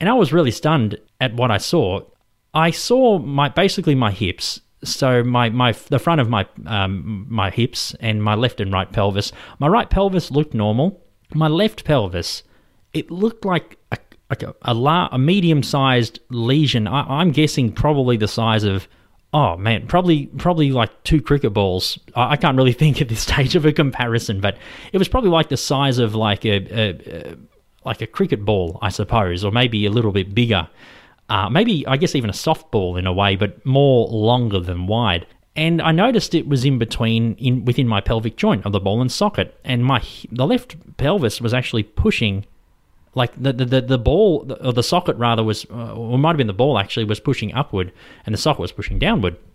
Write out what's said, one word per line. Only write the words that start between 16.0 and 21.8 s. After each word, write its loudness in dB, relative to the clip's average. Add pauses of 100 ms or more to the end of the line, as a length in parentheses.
lesion. 0
I, -2
I'm 2
guessing 2
probably 2
the 0
size 0
of, -2 (440)
oh 2
man, -2
probably, 2 (120)
probably 2
like -2
two 2
cricket 0
balls. -2 (160)